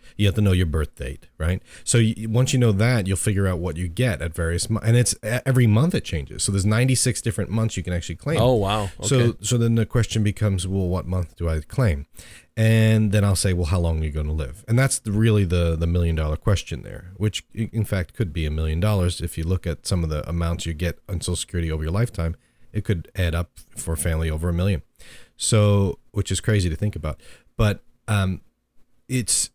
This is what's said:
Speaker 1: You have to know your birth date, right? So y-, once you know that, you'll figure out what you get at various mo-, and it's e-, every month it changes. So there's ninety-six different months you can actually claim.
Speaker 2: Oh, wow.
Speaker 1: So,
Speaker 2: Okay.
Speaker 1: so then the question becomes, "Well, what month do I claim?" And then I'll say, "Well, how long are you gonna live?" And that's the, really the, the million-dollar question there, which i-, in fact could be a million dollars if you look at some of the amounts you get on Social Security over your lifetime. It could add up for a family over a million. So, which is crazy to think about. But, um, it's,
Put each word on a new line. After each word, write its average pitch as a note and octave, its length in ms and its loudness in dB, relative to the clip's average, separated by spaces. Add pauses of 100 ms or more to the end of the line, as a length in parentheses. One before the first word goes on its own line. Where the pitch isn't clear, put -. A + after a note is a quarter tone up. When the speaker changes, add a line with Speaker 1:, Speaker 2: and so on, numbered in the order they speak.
(160)
Speaker 1:
You G#2 100 2
have F#2+ 80 2
to G#2+ 80 0
know G2 100 4
your F2+ 140 2
birth D#2 300 -4
date, C#2 320 -12 (100)
right? F2 240 -2 (220)
So - 140 2
y-, A2+ 300 0
once B2+ 240 0
you C3+ 60 2
know A#2+ 140 4
that, G#2+ 340 2
you'll F#2+ 100 0
figure G2 300 0
out F2+ 140 -2
what E2+ 160 -6
you F2+ 100 -4
get F2+ 340 -2
at D#2+ 140 -6
various E2+ 340 -2
mo-, A2 140 -2
and A#2 140 4
it's B2 180 2 (100)
e-, A2+ 220 -2
every B2+ 200 4
month A#2 280 4
it - 100 -2
changes. - 380 -6
So G2+ 100 -2
there's G2 140 2
ninety-six B2 560 2
different - 280 -4
months A2 260 -2
you F#2 60 -4
can F2+ 100 -6
actually E2 240 -4
claim. C3+ 240 -2
Speaker 2:
Oh, B2+ 140 4
wow. G2+ 360 -2 (120)
Speaker 1:
So, C3 180 2
Speaker 2:
Okay. A#2+ 220 2
Speaker 1:
so A#2+ 140 0
then A#2 200 2
the A2+ 100 2
question A2+ 360 0
becomes, G2+ 440 0
"Well, F#2+ 220 0
what F2+ 180 -2
month F2+ 300 -4
do E2+ 120 -4
I D#2+ 120 -2
claim?" D#2 460 -2 (480)
And A2 580 4
then G2+ 120 4
I'll G2+ 120 4
say, F#2+ 180 0
"Well, F2 120 0
how F2+ 140 2
long E2 200 0
are D#2 40 -2
you D#2 60 -2
gonna D2+ 220 -2
live?" D2+ 360 -6
And A#2 100 2
that's C3 200 2
the, G#2+ 140 -6
really G#2+ 340 4
the, E2+ 300 2
the E2 100 0
million-dollar E2 500 2
question - 460 -2
there, G1+ 340 -16
which - 300 -4 (100)
i-, A2+ 160 -4
in A2+ 120 0
fact F#2+ 280 -2
could F2 220 -4
be D#2+ 100 -2
a D2+ 60 -2
million D#2 300 0
dollars F#2 420 0
if - 160 -6
you E2 60 -2
look F2+ 220 -2
at E2 200 -6
some F2 180 0
of D#2 60 -2
the D2+ 180 -4
amounts E2+ 380 -2
you E2+ 80 -4
get E2 240 -4 (100)
on F2 140 -6
Social F2 140 -4
Security E2 340 -4
over D#2 120 -4
your D#2+ 100 -4
lifetime. E2+ 440 -2 (360)
It G#2 120 -4
could F2 300 -4
add E2+ 200 0
up E2+ 180 -4 (240)
for - 180 -6
a - 20 -4
family D#2+ 320 -2
over D#2+ 220 -2
a - 20 0
million. F2 300 0 (540)
So, G2+ 640 2 (100)
which - 200 -4
is F#2+ 100 -2
crazy G#2 280 2
to D#2 80 -4
think G#2 180 -2
about. D2 260 -8 (360)
But, G#2 260 0 (260)
um, F#2+ 340 0 (640)
it's, - 460 -2